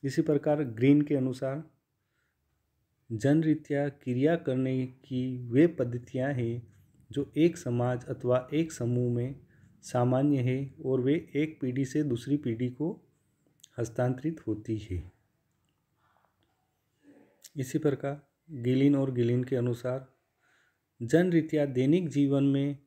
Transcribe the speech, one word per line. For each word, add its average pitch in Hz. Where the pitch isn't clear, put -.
इसी 139
प्रकार 151
ग्रीन 131
के 147
अनुसार 131
जनरीतियाँ 143
क्रिया 139
करने 131
की 127
वे 131
पद्धतियाँ 131
हैं 120
जो 139
एक 170
समाज 123
अथवा 123
एक 160
समूह 123
में 127
सामान्य 127
है 127
और 131
वे 143
एक 156
पीढ़ी 131
से 151
दूसरी 135
पीढ़ी 123
को 151
हस्तांतरित 127
होती 110
है। 90
इसी 143
प्रकार 143
गिलिन 135
और 135
गिलिन 123
के 131
अनुसार 123
जनरीतियाँ 156
दैनिक 139
जीवन 139
में 139